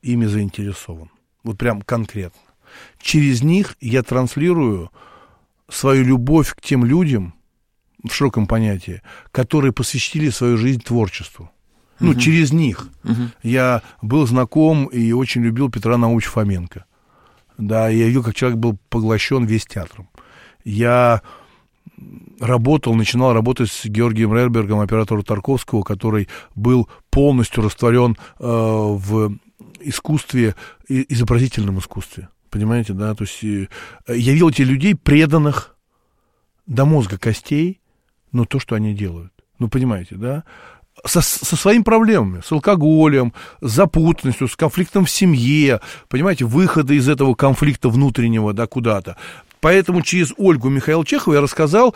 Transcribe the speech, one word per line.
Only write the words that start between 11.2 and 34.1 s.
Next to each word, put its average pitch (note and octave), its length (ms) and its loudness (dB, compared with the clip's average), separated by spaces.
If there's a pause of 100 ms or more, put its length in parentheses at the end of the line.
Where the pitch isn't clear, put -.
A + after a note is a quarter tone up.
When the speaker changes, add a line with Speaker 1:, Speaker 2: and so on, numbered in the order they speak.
Speaker 1:
Ну, E3 120 4
Speaker 2:
Мгм. B2 80 2
Speaker 1:
через D#3 340 2
них. D#3 360 -2 (140)
Speaker 2:
Мгм. A#2 280 -4 (120)
Speaker 1:
Я B2 380 0 (200)
был C3 260 0
знаком C#3 580 2
и A#2 260 -2
очень B2 300 -2
любил A#2 280 0
Петра A#2 280 -2
Наумовича A#2 320 0
Фоменко. F#2+ 560 -4 (720)
Да, A2 320 -2
я A2+ 180 2
видел, B2 160 2
как A2+ 120 -4
человек B2 240 -2
был A2+ 180 -2 (120)
поглощён A2+ 560 -2
весь G#2+ 200 -2
театром. - 440 -14 (540)
Я A#2 580 2 (1200)
работал, A#2+ 540 0
начинал A#2+ 400 2
работать A#2 380 0
с - 140 -12
Георгием A2 480 0
Рербергом, A2+ 460 0
оператором G#2 440 -2
Тарковского, A2+ 580 -4
который G#2+ 480 -4 (240)
был A#2+ 340 2 (220)
полностью C3+ 540 2
растворён, A#2 520 2 (240)
э, - 80 -10
в G#2+ 880 -2 (460)
искусстве, B2+ 720 -2 (320)
и-, C3+ 240 -2
изобразительном A#2 680 0
искусстве. - 500 -14 (220)
Понимаете, G#2+ 420 -2
да? G#2 220 -4
То A2 80 -8
есть, - 200 -12
э, G2+ 240 -6 (400)
я A#2+ 260 0